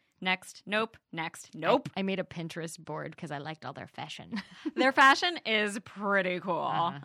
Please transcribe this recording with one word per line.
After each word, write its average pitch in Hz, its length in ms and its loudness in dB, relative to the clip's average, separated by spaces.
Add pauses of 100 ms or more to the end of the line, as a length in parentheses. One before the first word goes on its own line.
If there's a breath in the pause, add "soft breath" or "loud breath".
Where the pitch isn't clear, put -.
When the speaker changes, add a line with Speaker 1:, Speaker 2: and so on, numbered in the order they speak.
(220 soft breath)
Speaker 1:
next, 185 440 -2
nope, 220 300 0 (160)
next, 165 420 -8
nope." 180 400 2
Speaker 2:
I, 196 60 -4
I - 20 -2
made 190 160 0
a 180 60 -2
Pinterest 165 540 -10
board 156 380 -8
'cause 156 140 -10
I 147 80 -6
liked 151 280 -10
all 135 80 -8
their 131 120 -12
fashion. - 540 -10 (160)
<laughs> - 180 -8
Speaker 1:
Their 254 180 4
fashion 294 520 6
is 208 400 0
pretty 196 560 0
cool. 175 220 -2
Speaker 2:
Uh-huh. 143 420 -2